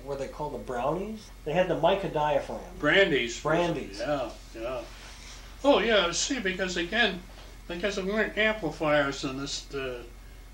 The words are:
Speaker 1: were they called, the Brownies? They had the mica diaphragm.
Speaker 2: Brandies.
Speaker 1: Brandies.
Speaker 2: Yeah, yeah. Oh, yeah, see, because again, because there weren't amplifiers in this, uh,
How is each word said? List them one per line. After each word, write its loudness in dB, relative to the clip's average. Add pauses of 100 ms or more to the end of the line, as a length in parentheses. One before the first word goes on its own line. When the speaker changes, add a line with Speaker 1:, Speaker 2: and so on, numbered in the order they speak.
Speaker 1:
were -4
they -4
called, -6
the -6
Brownies? -4 (140)
They -2
had 4
the 0
mica 4
diaphragm. 0 (200)
Speaker 2:
Brandies. 4
Speaker 1:
Brandies. 0
Speaker 2:
Yeah, -2 (260)
yeah. -6 (800)
Oh, 8
yeah, 4
see, 0
because 0
again, 2 (440)
because -2
there -2
weren't 0
amplifiers 2
in -2
this, -6
uh, -6 (500)